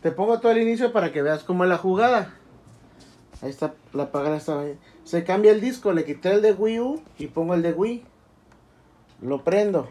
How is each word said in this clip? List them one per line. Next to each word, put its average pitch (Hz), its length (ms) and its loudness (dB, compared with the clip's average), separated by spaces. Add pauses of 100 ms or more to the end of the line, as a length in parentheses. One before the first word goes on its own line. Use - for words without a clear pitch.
Te 165 100 -2
pongo 220 280 0
todo 233 120 2
el 226 60 4
inicio 233 340 0
para 190 220 0
que 151 80 -4
veas 151 220 -2
cómo 180 200 -2
es 180 60 4
la 175 80 2
jugada. 196 560 0 (1080)
Ahí 131 80 -8
está, 143 240 -8 (200)
la 147 100 -4
apagan 143 300 -4
esta 151 240 -6
vez. 147 200 -8 (280)
Se 170 180 -2
cambia 208 280 6
el 214 100 4
disco, 233 320 -2
le 165 100 2
quité 147 300 -2
el 208 80 4
de 214 100 6
Wii 220 300 0
U 285 220 -4 (140)
y 147 100 -10
pongo 165 260 -4
el 170 80 2
de 165 100 0
Wii. 220 340 -4 (1160)
Lo 135 220 -6
prendo. 185 480 0